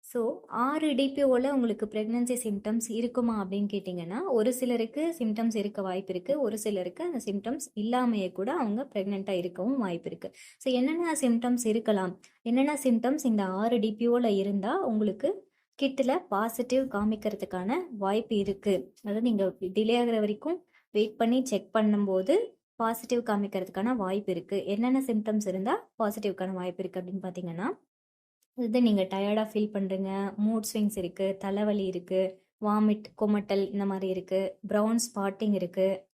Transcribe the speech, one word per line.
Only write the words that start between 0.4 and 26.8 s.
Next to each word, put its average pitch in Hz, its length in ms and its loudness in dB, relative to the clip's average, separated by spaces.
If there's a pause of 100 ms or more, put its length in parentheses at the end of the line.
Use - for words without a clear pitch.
ஆறு 294 480 0
டி 269 140 2
பி 277 160 0
ஓல 254 240 4
உங்களுக்கு 240 360 0
பிரெக்னன்சி 226 580 -2
சிம்டம்ஸ் 214 440 -2
இருக்குமா 233 580 -2
அப்படின்னு 202 280 -2
கேட்டிங்கன்னா, 185 540 -6
ஒரு 247 260 2
சிலருக்கு 247 680 -2
சிம்டம்ஸ் 226 360 0
இருக்க 208 260 -4
வாய்ப்பு 190 320 -4
இருக்கு, 269 280 -2
ஒரு 220 160 0
சிலருக்கு 202 460 -4
அந்த 339 220 -4
சிம்டம்ஸ் 220 500 -4
இல்லாமையே 220 560 0
கூட 214 220 -2
அவங்க 262 400 -2
பிரெக்னென்ட்டா 196 360 -4
இருக்கவும் 185 480 -2
வாய்ப்பு 175 320 -4
இருக்கு. - 220 -12 (260)
So, 262 160 -2
என்னென்ன 311 480 2
சிம்டம்ஸ் 240 460 2
இருக்கலாம், 208 520 0 (220)
என்னென்ன 269 420 2
சிம்டம்ஸ் 254 400 2
இந்த 214 220 2
ஆறு 214 340 0
டி 214 140 2
பி 233 160 0
ஓல 240 160 4
இருந்தா 202 540 2
உங்களுக்கு 226 720 0 (300)
கிட்ல 269 460 2
பாசிட்டிவ் 233 580 0
காமிக்கிறதுக்கான 208 880 -2 (240)
வாய்ப்பு 208 380 0
இருக்கு, 196 680 0
அதாவது 214 280 -2
நீங்க 196 320 2
டிலே 214 400 2
ஆகுற 233 180 2
வரைக்கும் 214 440 -2 (280)
வெயிட் 214 260 0
பண்ணி 247 280 2
செக் - 280 -2
பண்ணும்போது 208 640 4 (380)
பாசிட்டிவ் 233 460 -2
காமிக்கிறதுக்கான 202 760 -2
வாய்ப்பு 196 360 -2
இருக்கு. 180 340 -4
என்னென்ன 247 420 2
சிம்டம்ஸ் 214 400 0
இருந்தா 196 420 -2 (100)
பாசிட்டிவ்க்கான 202 520 -2
வாய்ப்பு 180 320 -6